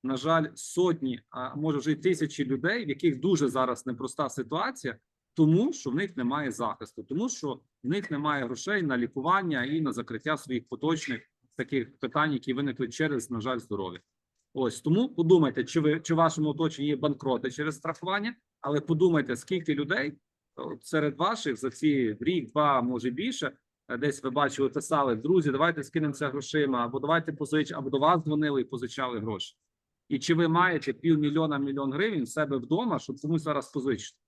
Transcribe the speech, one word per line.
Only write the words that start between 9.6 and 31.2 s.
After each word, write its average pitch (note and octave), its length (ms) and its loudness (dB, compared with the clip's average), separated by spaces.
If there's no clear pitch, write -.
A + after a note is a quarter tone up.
і D3+ 160 -2
на C#3 120 0
закриття A#2+ 440 -4
своїх B2+ 320 -6
поточних C#3+ 540 -4
таких B2 420 -4
питань, D3 340 0
які C3 200 -4
виникли C3 360 -2
через, C#3+ 420 -2
на A2+ 100 -4
жаль, B2 180 -4
здоров'я. F#2+ 420 -6
Ось, B2 240 -2
тому G3+ 280 4
подумайте, D#3+ 560 6
чи - 160 0
ви, D3+ 200 4
чи E3 140 0
в - 20 4
вашому D#3+ 320 2
оточенні D3+ 400 -2
є D3 80 2
банкроти C3 540 0
через D3+ 260 -6
страхування, G3 580 -4
але C#3+ 200 0
подумайте, D#3+ 560 2
скільки E3 380 -2
людей, G3+ 400 -2
от, - 280 -10
серед D3 340 0
ваших F3 380 0
за B2+ 140 -4
ці C3 500 2
рік, C#3 320 0
два, C#3+ 300 4
може B2 280 -2
більше, E3 420 -4
е, B2 80 -6
десь C#3 260 -2
ви C3+ 80 -2
бачили, C#3 380 0
писали: C#3 480 0
"Друзі, D3+ 340 2
давайте D3+ 320 0
скинемося D3 460 -2
грошима", C3+ 560 0
або B2+ 160 -4
"Давайте D#3+ 320 0
позич-", D3+ 420 0
або C3+ 160 -6
до C#3 80 0
вас D#3+ 260 4
дзвонили D3+ 360 2
і A#2 40 -2
позичали B2 560 -6
гроші. G#2 360 -6
І C#3 100 0
чи E3 160 2
ви E3 140 4
маєте E3 440 2
півмільйона, D3+ 680 2